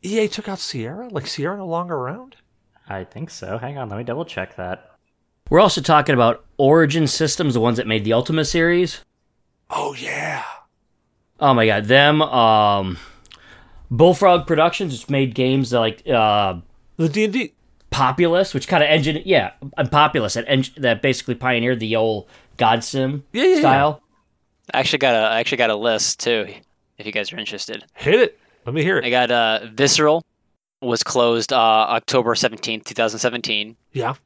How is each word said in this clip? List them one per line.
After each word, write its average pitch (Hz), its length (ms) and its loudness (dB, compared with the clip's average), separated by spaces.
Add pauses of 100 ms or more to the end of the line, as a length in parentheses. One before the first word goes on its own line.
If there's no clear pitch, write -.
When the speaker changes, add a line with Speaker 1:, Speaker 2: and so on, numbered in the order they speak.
Speaker 1:
E 196 160 -4
A 214 100 0
took - 180 -10
out 196 120 -10
Sierra? 156 500 -10
Like, 151 180 -8
Sierra 175 300 -6
no 190 100 -10
longer 170 280 -4
around? 180 420 -10 (500)
Speaker 2:
I 95 160 -10
think 143 260 -14
so. 95 280 -10
Hang 135 200 -10
on, 123 120 -10
let 98 80 -10
me 120 80 -8
double 139 200 -6
check 92 300 -10
that. 92 360 -12 (580)
Speaker 3:
We're 156 100 4
also 185 220 2
talking 151 340 4
about 120 300 2 (120)
Origin 156 480 4
Systems, 147 480 -2
the 120 60 0
ones 117 180 2
that 123 80 -4
made 110 200 -2
the 110 80 2
Ultima 147 320 0
series. 170 580 0 (680)
Speaker 1:
Oh, 143 240 -6
yeah. 135 500 -8 (960)
Speaker 3:
Oh 143 140 4
my 113 120 4
God, 107 200 0
them, 143 360 4
um, 107 760 2 (920)
Bullfrog 175 560 4
Productions, 165 460 0
which 117 180 -14
made 135 240 0
games 131 380 0
like, 113 360 -2
uh, 104 520 2 (380)
Speaker 1:
The 160 120 0
D 208 140 0
and 208 100 0
D. 247 200 -4 (380)
Speaker 3:
Populous, 165 640 0
which 135 140 -4
kinda 151 220 2
engine-, 151 360 2
yeah, 147 280 0 (240)
and 147 140 -2
Populous, 147 440 2
that 117 120 -6
eng-, 131 180 0 (120)
that 117 240 0
basically 131 340 -2
pioneered 123 440 -2
the 110 160 -2
old 110 320 -2 (300)
God 117 260 2
Sim 135 480 -4
Speaker 1:
Yeah, 247 120 -2
yeah, 370 120 4
yeah. 302 40 0
Speaker 3:
style. 143 440 2 (680)
Speaker 4:
I 123 60 0
actually 131 200 0
got 127 160 4
a, 110 180 2
I 113 60 0
actually 117 180 -2
got 120 120 2
a 110 60 0
list, 110 440 -2
too, 113 340 -2 (440)
if 107 80 -16
you 107 60 -10
guys 104 220 -6
are - 40 -12
interested. 107 480 -12 (100)
Speaker 1:
Hit 180 240 0
it. - 200 0 (260)
Let 123 100 -6
me 156 80 -2
hear 180 160 0
it. - 60 -4
Speaker 4:
I 120 40 -2
got, 123 220 2
uh, 113 420 0
Visceral 151 500 2 (580)
was 117 220 -2
closed, 117 480 0
uh, 131 60 0
October 113 760 2
seventeenth, 110 500 -6
two - 80 -14
thousand 113 260 -2
seventeen. 113 560 -4 (160)
Speaker 1:
Yeah. 123 220 -6 (120)